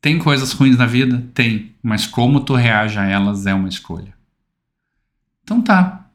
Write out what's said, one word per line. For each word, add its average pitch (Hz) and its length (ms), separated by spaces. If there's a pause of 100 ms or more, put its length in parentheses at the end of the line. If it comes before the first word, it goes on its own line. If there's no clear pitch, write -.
Tem 165 180
coisas 135 340
ruins 131 260
na 123 80
vida? 123 360 (120)
Tem. 113 480
Mas 107 240
como 131 340
tu 139 140
reage 110 440
a 98 60
elas 98 420
é 98 60
uma 95 160
escolha. 92 460 (1300)
Então 233 180
tá. 185 540